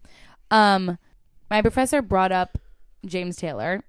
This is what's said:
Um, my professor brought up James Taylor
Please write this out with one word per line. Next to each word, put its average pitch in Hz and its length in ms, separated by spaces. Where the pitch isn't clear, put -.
Um, 196 480
my 214 100
professor 262 400
brought 190 320
up 180 260
James 180 320
Taylor 160 520